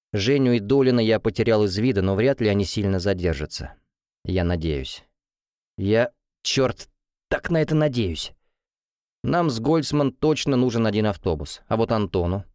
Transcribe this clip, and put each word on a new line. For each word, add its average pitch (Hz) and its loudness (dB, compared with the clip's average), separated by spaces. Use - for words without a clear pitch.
Женю 123 2
и 120 2
Долина 123 2
я 110 2
потерял 107 2
из 95 -2
вида, 110 2
но 95 2
вряд 131 2
ли 110 2
они 101 2
сильно 98 -2
задержатся. 87 -4
Я 92 -2
надеюсь. 80 -4
Я, 110 0
чёрт, - -2
так - -4
на 165 2
это 156 0
надеюсь. 120 -2
Нам 165 0
с 117 -4
Гольцман 143 0
точно 147 0
нужен 117 2
один 107 0
автобус, 82 -4
а 110 -2
вот 113 0
Антону 95 -2